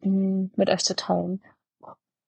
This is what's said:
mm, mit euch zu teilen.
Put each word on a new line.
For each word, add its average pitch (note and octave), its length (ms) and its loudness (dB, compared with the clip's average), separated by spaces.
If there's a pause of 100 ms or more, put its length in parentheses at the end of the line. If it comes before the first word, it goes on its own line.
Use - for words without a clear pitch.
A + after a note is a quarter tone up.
mm, F#3+ 560 0
mit F#3+ 120 4
euch F#3+ 140 0
zu F#3 120 -2
teilen. F3+ 460 -2 (880)